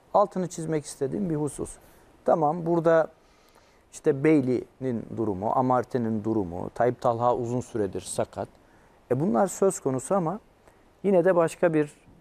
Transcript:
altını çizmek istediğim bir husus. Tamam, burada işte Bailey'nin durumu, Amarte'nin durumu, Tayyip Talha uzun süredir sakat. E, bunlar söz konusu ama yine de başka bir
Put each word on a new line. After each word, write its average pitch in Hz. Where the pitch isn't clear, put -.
altını 185
çizmek 160
istediğim 165
bir 151
husus. -
Tamam, 165
burada 165
işte 143
Bailey'nin 127
durumu, 107
Amarte'nin 120
durumu, 101
Tayyip 123
Talha 120
uzun 120
süredir 98
sakat. -
E, 127
bunlar 208
söz 190
konusu 135
ama 185
yine 185
de 185
başka 165
bir 151